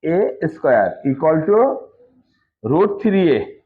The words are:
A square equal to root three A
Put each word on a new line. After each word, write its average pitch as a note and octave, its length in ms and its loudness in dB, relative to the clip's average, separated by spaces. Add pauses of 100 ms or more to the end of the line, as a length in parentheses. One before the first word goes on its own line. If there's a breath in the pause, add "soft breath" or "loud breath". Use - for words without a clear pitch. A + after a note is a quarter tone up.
A E3+ 460 -4
square B2 520 0
equal D#3 400 0
to G3+ 180 2 (1040)
root F3 380 0
three G3 300 2
A A2 100 0 (240)